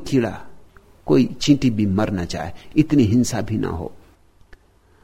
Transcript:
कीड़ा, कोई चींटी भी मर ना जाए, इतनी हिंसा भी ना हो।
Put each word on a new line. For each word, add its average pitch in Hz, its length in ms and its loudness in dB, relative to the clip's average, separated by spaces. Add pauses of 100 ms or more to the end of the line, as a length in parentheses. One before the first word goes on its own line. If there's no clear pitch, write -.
कीड़ा, 113 380 -2 (680)
कोई 131 180 4 (100)
चींटी 135 360 2
भी 104 180 0
मर 104 220 0
ना 87 140 -4
जाए, 80 300 -8 (220)
इतनी 151 280 4
हिंसा 113 360 2
भी 113 180 -4
ना 50 100 -2
हो। 82 240 -8 (1120)